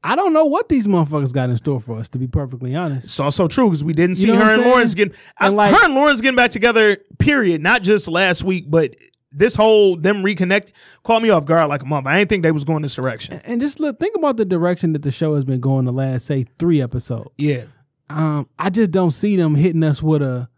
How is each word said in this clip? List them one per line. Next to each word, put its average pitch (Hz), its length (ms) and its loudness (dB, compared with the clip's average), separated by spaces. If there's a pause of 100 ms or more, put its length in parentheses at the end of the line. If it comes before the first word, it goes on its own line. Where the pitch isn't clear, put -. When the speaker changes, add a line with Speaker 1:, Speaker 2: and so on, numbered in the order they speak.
Speaker 1:
I 196 100 -2
don't 359 180 0
know 320 120 4
what 311 240 0
these 254 180 0
motherfuckers 151 460 0
got 127 180 -2
in 120 60 -2
store 131 240 -4
for 113 180 -12
us, 113 120 -10
to 127 100 -8
be 127 80 -6
perfectly 127 480 -6
honest. 147 300 -6
Speaker 2:
It's - 120 -6
also 147 300 0
true, 247 200 2
'cause 156 140 0
we 147 100 -4
didn't 180 280 0
Speaker 1:
You 202 60 2
Speaker 2:
see - 20 -
Speaker 1:
know 226 60 4
Speaker 2:
her - 100 6
Speaker 1:
what 220 80 4
I'm 220 80 4
Speaker 2:
and 247 100 4
Lawrence 240 220 4
Speaker 1:
saying? 196 160 0
Speaker 2:
getting, - 120 -16 (160)
I, 202 120 0
Speaker 1:
And, 202 80 2
like, 208 180 4
Speaker 2:
her 415 100 6
and 302 120 2
Lawrence 277 240 2
getting 254 160 0
back 240 160 2
together, 220 460 2 (200)
period. 196 420 2
Not 208 220 0
just 202 240 0
last 180 380 0
week, 185 260 -4
but 151 240 0 (360)
this 165 260 0
whole 208 380 4
them 190 280 -2
reconnect 196 460 -2 (360)
caught 226 160 2
me 226 80 0
off 165 160 2
guard 160 240 2
like 143 140 -4
a - 20 -16
month. 135 220 -4
I 143 100 0
didn't 202 140 0
think 196 120 -2
they 165 80 2
was 151 140 -2
going 156 160 -2
this 143 140 -6
direction. 123 400 -8
Speaker 1:
And, - 100 -16
and 240 160 -6
just 285 180 -6
look, 285 220 -4
think 427 160 -4
about 285 220 -2
the 214 80 -2
direction 175 480 -2
that 147 80 -6
the 147 80 -4
show 156 240 -4
has 143 100 -2
been 131 160 -4
going 135 240 0
the 123 80 -2
last, 131 320 -4
say, 135 220 -4 (120)
three 165 220 0
episodes. 120 560 -8
Speaker 2:
Yeah. 139 280 -4 (440)
Speaker 1:
Um, 151 400 -4 (100)
I 185 120 -4
just 202 200 0
don't 180 200 0
see 202 260 -2
them 160 180 2
hitting 165 300 2
us 151 180 -2
with 156 200 0
a 123 360 -6